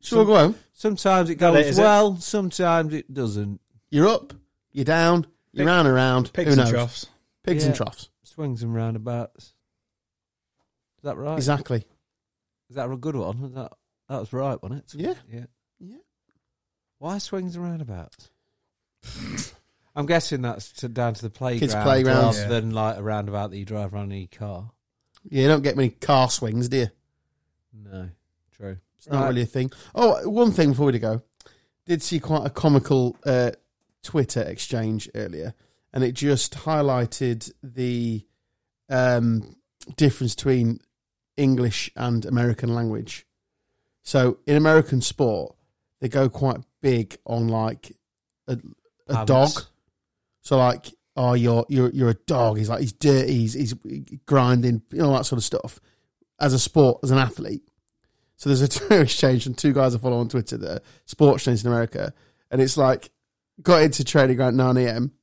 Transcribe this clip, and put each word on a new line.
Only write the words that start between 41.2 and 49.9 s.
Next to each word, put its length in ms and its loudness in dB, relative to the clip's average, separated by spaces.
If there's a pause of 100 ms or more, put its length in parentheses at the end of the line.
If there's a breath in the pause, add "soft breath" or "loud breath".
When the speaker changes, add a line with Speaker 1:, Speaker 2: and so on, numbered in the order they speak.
Speaker 1:
English 600 0
and 280 -2
American 500 -2
language. 520 -8 (760)
So 440 2
in 100 4
American 440 4
sport, 540 -4 (460)
they 80 -6
go 200 2
quite 320 -2 (200)
big 460 -2
on, 220 -2
like, 440 -4 (540)
a, 120 -6 (500)
a 60 -4
Speaker 2:
Pants. 120 -2
Speaker 1:
dog. 380 2 (760)